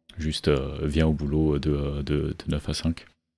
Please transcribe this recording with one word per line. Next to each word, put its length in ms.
juste, 320
euh, 360
viens 220
au 60
boulot 460
de, 420
de, 380
de 100
neuf 220
à 20
cinq. 320